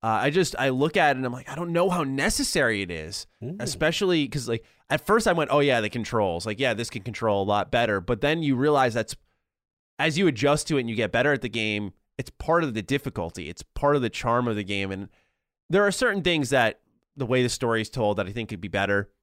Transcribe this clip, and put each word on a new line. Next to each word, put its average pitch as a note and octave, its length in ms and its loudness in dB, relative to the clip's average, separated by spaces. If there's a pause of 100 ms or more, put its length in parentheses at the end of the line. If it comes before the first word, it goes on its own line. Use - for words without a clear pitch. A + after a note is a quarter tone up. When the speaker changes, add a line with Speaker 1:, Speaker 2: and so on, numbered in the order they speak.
Speaker 1:
Uh, A2 200 0
I C#3 80 2
just, E3+ 280 0
I C#3+ 100 2
look C3+ 280 0
at D#3 140 4
it C3+ 60 0
and C3 80 -4
I'm A#2+ 60 -2
like, B2 180 -12
"I - 60 -10
don't E3+ 160 -6
know E3+ 180 2
how F3+ 140 0
necessary C#3 760 0
it F2+ 100 -6
is," E2 340 -10 (160)
Speaker 2:
Mm. C3+ 200 -8
Speaker 1:
especially E3 640 0
'cause, B2+ 220 -6
like, A#2 160 -4 (240)
at D3+ 160 -2
first A3 220 4
I G3+ 40 4
went, E3 220 2
"Oh D3 80 6
yeah, C3+ 180 4
the G#2+ 100 0
controls. G2 560 -2
Like, G#2+ 140 -6
yeah, B2+ 140 2
this A2+ 160 -4
can G#2 140 -10
control G#2 380 0
a F#2+ 40 0
lot G#2 260 0
better." A2 300 2
But G#2+ 200 -2
then D#3+ 220 0
you C#3 140 2
realize C3+ 380 4
that's, A2+ 200 -4 (840)
as D3+ 180 0
you F#3+ 100 4
adjust C#3 400 2
to D#3 100 2
it C3 40 2
and A#2 80 -4
you A2+ 60 -4
get G#2+ 160 0
better B2+ 200 4
at C3+ 100 0
the A#2+ 80 -4
game, G#2+ 440 -2 (240)
it's - 140 -6
part E3 320 0
of C3+ 100 -2
the A2 80 -4
difficulty. F2+ 680 -4
It's - 140 -14
part - 320 0
of C#3 60 2
the A#2 80 -2
charm A#2+ 380 -2
of A2+ 80 -2
the G#2 80 -4
game. G2 280 -4
And G2 180 -10 (600)
there G3 160 4
are G3+ 60 2
certain G3+ 300 0
things D#3 280 0
that A#2+ 300 2 (360)
the C3+ 100 -6
way B2+ 160 2
the B2 80 2
story A#2 320 0
is G#2+ 80 -6
told G#2 280 0
that F#2+ 100 -2
I F#2+ 40 -10
think A2 180 -8
could G2 120 -10
be G2 60 -10
better. G2+ 420 0 (140)